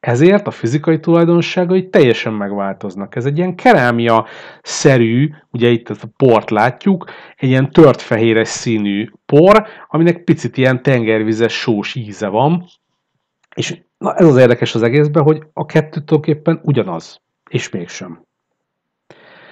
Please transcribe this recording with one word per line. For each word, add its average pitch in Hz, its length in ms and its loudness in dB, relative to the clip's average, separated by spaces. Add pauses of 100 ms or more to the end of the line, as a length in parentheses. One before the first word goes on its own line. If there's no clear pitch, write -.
ezért 175 400 2
a 113 40 -6
fizikai 151 500 -4
tulajdonságai 170 880 0
teljesen 120 440 2
megváltoznak. 98 840 -8
Ez 120 80 -6
egy 143 140 -4
ilyen 180 160 -4
kerámia-szerű, 123 1800 0 (200)
ugye 120 180 0
itt 117 220 -2
ezt 104 120 -10
a 107 140 -16
port 117 340 2
látjuk, 131 600 0 (260)
egy 135 120 -4
ilyen 131 220 0
tört 143 300 4
fehéres 113 480 0
színű 104 640 -4 (160)
por, 196 400 4 (220)
aminek 170 360 0
picit 165 320 -2
ilyen 127 260 0
tengervizes, 110 720 0
sós 104 420 -4
íze 107 340 -10
van. 147 360 0 (920)
És - 240 -8 (200)
na, - 160 -6
ez 170 120 2
az 135 100 4
érdekes 123 380 2
az 113 80 -2
egészben, 147 400 0
hogy 151 200 0 (100)
a 151 140 -8
kettő 151 340 -2
tulajdonképpen 156 640 -2
ugyanaz, 95 580 -4 (300)
és - 200 -8
mégsem. - 560 -14 (1300)